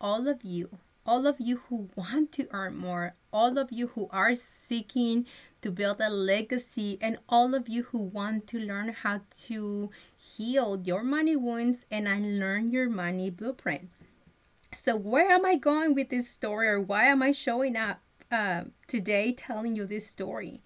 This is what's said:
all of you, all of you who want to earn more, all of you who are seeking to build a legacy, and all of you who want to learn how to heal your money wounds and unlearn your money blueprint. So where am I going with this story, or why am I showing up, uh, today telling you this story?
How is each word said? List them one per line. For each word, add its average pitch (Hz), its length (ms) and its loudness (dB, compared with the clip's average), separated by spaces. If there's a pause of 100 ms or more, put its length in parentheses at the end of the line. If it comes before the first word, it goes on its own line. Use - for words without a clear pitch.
all 226 280 0
of 269 160 -2
you, 175 340 -6 (260)
all 262 220 2
of 285 140 2
you 240 280 0
who 214 280 -4
want 240 360 0
to - 200 -4
earn 190 240 -6
more, 175 400 -4 (160)
all 247 260 4
of 254 140 -2
you 240 160 -2
who 214 240 -6
are 208 240 4
seeking 233 880 -2 (340)
to 202 120 -4
build 202 280 -2
a 214 80 2
legacy, 208 920 0
and 226 180 -2 (100)
all 240 240 6
of 254 160 -2
you 240 160 -2
who - 140 -6
want 208 500 -4
to 233 120 -6
learn 208 300 -4
how 208 320 -4 (240)
to 208 440 -4 (260)
heal 220 680 0
your 180 180 0
money 302 320 2
wounds 240 560 0
and 214 160 -2
unlearn 202 640 0
your 254 180 2
money 185 400 -2
blueprint. 180 600 -6 (840)
So - 220 0
where 247 380 4
am 370 120 6
I 370 120 4
going 302 380 2
with 269 160 0
this 247 180 -2
story, 214 400 -2
or 202 120 4
why 202 260 2
am 277 160 6
I 277 100 4
showing 254 440 0
up, 214 260 -4 (280)
uh, 202 340 0 (220)
today 208 460 0
telling 226 420 -4
you 208 100 -4
this 208 220 -6
story? - 600 -8